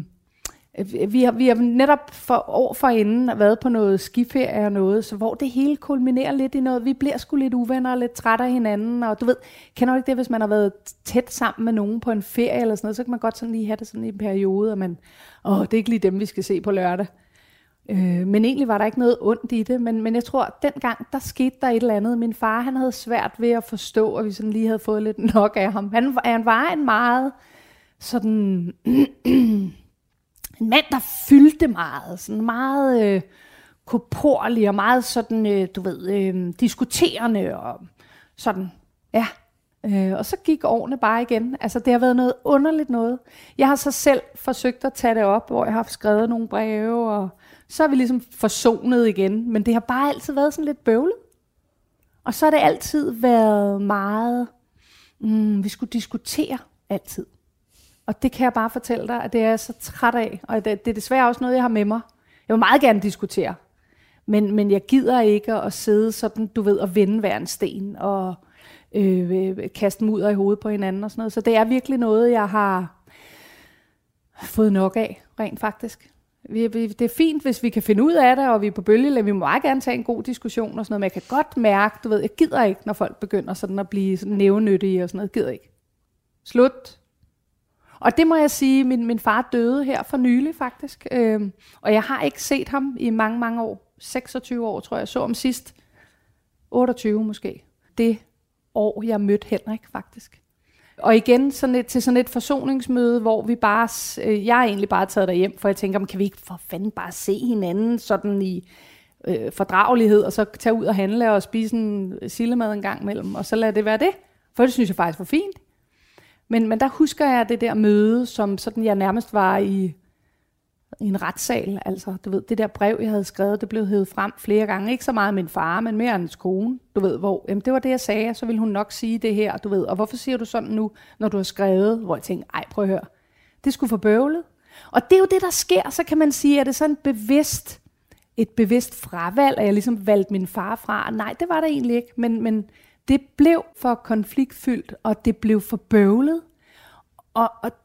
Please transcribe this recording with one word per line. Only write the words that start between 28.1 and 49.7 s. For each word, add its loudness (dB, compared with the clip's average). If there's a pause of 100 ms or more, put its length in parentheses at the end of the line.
<clears throat> 2 (1400)
en -2
mand, 4
der 0 (300)
fyldte 10
meget, -6
sådan -6
meget, 2
øh, 2 (600)
korporlig 0
og 0
meget 2
sådan, -2
øh, 0
du -6
ved, -6
øh, -2
diskuterende 0
og -12 (560)
sådan, -4 (440)
ja. 2 (580)
Øh, 0
og -4
så -4
gik -2
årene 0
bare 2
igen. -2
Altså, -4
det 2
har 4
været 4
noget 2 (120)
underligt 2
noget. -2 (400)
Jeg 6
har 4
så -2
selv 2 (140)
forsøgt -4
at -2
tage 0
det 2
op, 2
hvor 0
jeg -2
har 0
skrevet 0
nogle -4
breve, -2
og -2 (400)
så -2
har 4
vi 2
ligesom 0
forsonet 0
igen. -2
Men 0
det 2